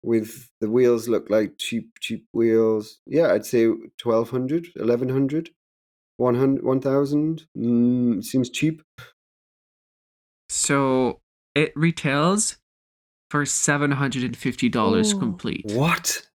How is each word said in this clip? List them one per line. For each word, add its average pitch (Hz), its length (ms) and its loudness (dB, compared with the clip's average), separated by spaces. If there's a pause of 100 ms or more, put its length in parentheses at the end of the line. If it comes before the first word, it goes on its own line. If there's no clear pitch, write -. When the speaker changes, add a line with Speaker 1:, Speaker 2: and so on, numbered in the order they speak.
Speaker 1:
with 113 440 -4 (120)
the 107 80 -4
wheels 120 380 2
look 113 220 -2
like 107 280 0
cheap, - 320 -8 (100)
cheap - 320 -10
wheels. 110 760 2
Yeah, 147 260 2
I'd 104 120 0
say 113 220 2 (300)
twelve 113 320 0
hundred, 135 460 -4
eleven 120 340 0
hundred, 139 400 -2 (680)
one 123 180 2
hundred, 135 280 2
one 131 160 2
thousand. 143 680 0 (100)
Mm, 120 680 2
seems 127 260 -2
cheap. 160 340 -2 (1600)
Speaker 2:
So 131 760 0 (340)
it 151 200 0
retails 160 840 0 (760)
for 147 140 0
seven 143 460 0
hundred 131 320 -2
and 120 140 -4
fifty 123 320 -2
dollars 113 440 2
Speaker 3:
Ooh. 196 60 -2
Speaker 2:
complete. 110 540 -4
Speaker 1:
What? - 540 -2 (120)